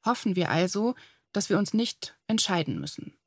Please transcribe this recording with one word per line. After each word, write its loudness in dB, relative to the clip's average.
Hoffen 0
wir 0
also, 2
dass -2
wir 4
uns 0
nicht -2
entscheiden 0
müssen. -10